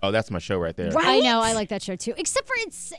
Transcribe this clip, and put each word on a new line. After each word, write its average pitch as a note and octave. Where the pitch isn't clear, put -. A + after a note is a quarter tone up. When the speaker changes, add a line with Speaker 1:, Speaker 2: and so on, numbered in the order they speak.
Speaker 1:
Oh, -
that's A2
my F#2
show F#2+
right E2
there. F2
Speaker 2:
Right? D#4+
Speaker 3:
I C4
know. A#3+
I A3+
like G#3+
that G3
show, F#3+
too. -
Except B4+
for C5
it's, -